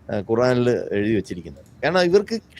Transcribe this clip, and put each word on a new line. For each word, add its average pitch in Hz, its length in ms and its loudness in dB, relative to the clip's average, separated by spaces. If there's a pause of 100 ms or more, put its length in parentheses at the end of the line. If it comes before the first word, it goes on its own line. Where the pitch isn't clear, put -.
(140)
ഏഹ്, 104 80 -2
ഖുർആനിൽ 123 480 2
എഴുതി 104 460 0
വെച്ചിരിക്കുന്നത്. 87 500 -8 (180)
കാരണം 180 180 2
ഇവർക്ക് 196 340 2 (240)